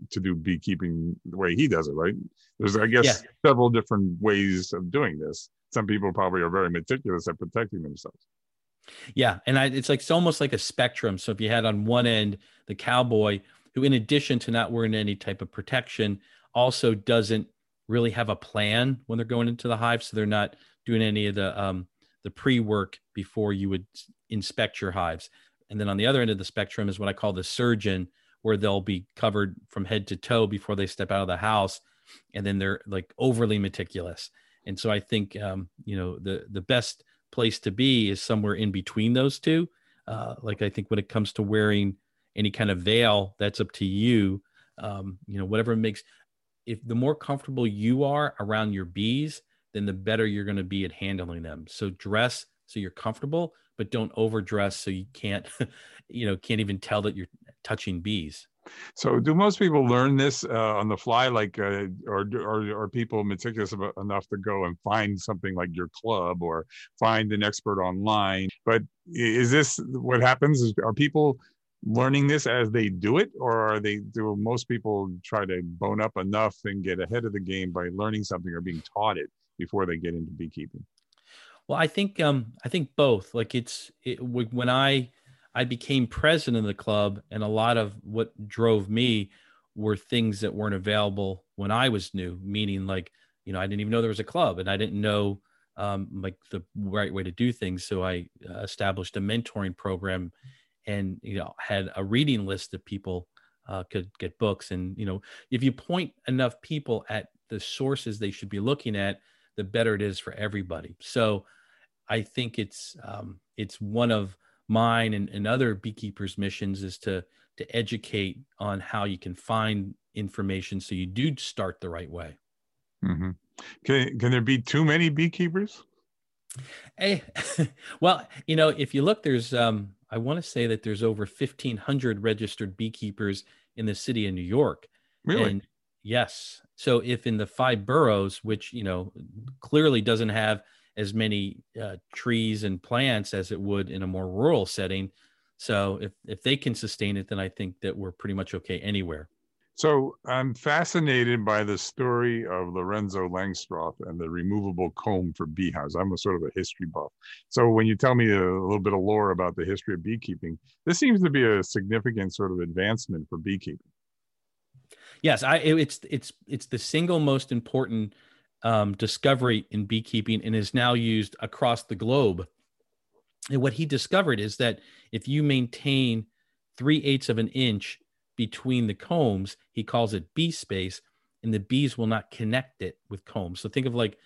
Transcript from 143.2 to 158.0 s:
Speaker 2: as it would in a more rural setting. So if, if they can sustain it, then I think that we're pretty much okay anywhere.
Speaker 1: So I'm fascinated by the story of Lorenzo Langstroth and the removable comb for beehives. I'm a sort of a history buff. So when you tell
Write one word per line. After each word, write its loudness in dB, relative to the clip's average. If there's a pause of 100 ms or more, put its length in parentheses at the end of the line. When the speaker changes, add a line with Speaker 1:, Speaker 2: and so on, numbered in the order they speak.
Speaker 2:
as -4
it -6
would -2
in -6
a -4
more -4
rural 2
setting. -4 (440)
So 0
if, -8 (140)
if -10
they 2
can -2
sustain -4
it, -6
then -4
I -2
think -8
that -4
we're -8
pretty -8
much -6
okay -6
anywhere. -4 (480)
Speaker 1:
So 2 (100)
I'm 0
fascinated 2
by 2
the 0
story 0
of -2
Lorenzo -2
Langstroth -4
and -8
the -6
removable -2
comb -2
for -6
beehives. -4
I'm 0
a -4
sort 0
of -2
a -6
history -6
buff. -8 (360)
So 6
when 6
you 4
tell 4